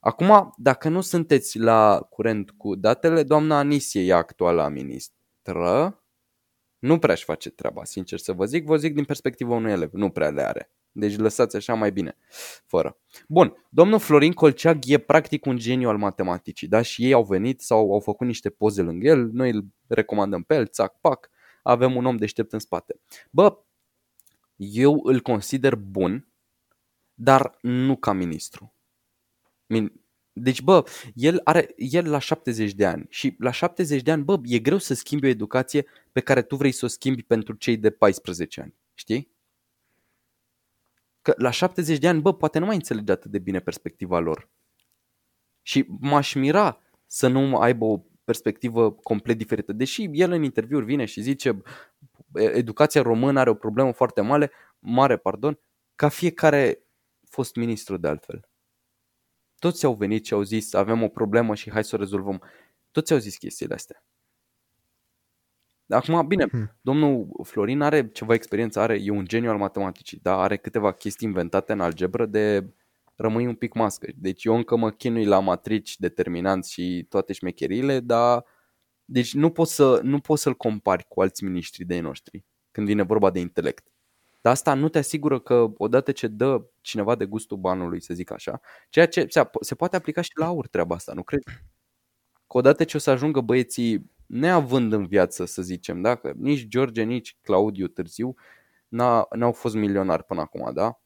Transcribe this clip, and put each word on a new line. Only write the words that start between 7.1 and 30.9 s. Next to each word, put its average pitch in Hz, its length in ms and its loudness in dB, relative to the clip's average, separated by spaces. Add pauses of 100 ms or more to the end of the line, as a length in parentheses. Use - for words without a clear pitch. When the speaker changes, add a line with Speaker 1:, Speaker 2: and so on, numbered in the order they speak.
Speaker 1:
face - 260 -8
treaba, - 340 -10
sincer 90 340 -10
să - 140 -8
vă 92 120 -2
zic. 147 200 -4
Vă 156 120 2
zic 147 180 -2
din 147 100 -2
perspectiva 123 500 -4
unui 110 180 -2
elev, 82 200 -2
nu 95 180 -2
prea 76 200 -2
le 71 120 -4
are. - 280 -6 (220)
Deci 104 240 -2
lăsați 110 400 0
așa 110 180 -4
mai 107 180 0
bine, 92 240 -6 (500)
fără. - 300 0 (320)
Bun, - 420 4
domnul 202 280 6
Florin 156 340 6
Colceag 160 540 4
e 143 120 4
practic - 480 2
un 131 120 0
geniu 123 300 -2
al 107 100 2
matematicii, 92 720 -4
da? 110 140 4
Și 117 220 -4
ei 127 80 4
au 117 120 6
venit 101 360 -2
sau 110 320 2
au 101 80 2
făcut 104 260 -4
niște 110 240 -4
poze 104 320 0
lângă 85 240 -2
el, 123 260 4
noi 123 180 0
îl 107 140 -2 (220)
recomandăm 101 560 0
pe 156 120 0
el, 123 120 2
țac, - 340 -4
pac, - 300 0 (320)
avem 123 340 4
un 123 80 -2
om 127 120 0
deștept 107 360 -4
în 113 60 -6
spate. - 420 -8 (300)
Bă, 185 280 4 (1000)
eu 120 480 2
îl 127 160 4
consider 123 540 0
bun, 98 540 -4 (840)
dar 131 460 4
nu 127 360 0
ca - 160 -2
ministru. 90 640 -6 (920)
Min-, 110 260 -2 (400)
deci, 127 300 -2
bă, 170 220 6 (300)